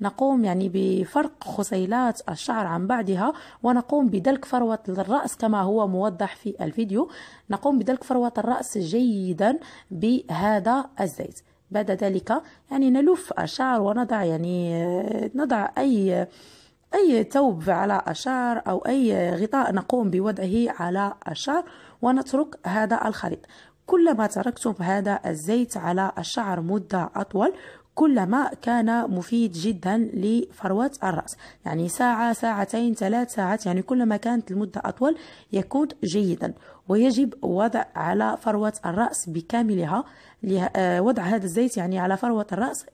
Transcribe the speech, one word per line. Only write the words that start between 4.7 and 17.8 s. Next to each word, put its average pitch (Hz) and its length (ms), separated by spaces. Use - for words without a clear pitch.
الرأس 196 480
كما 214 240
هو 202 260
موضح 190 480
في - 260
الفيديو، 202 480
نقوم 262 300
بدلك 254 240
فروة 240 340
الرأس 240 400
جيدا 196 800
بهذا 214 920
الزيت. - 380
بعد 202 200
ذلك 196 500
يعني 269 180
نلف 294 500
الشعر 233 420
ونضع 208 420
يعني، 170 520
آه، 185 600
نضع 254 420
أي، 190 500
أي 320 300
ثوب 196 460
على 196 380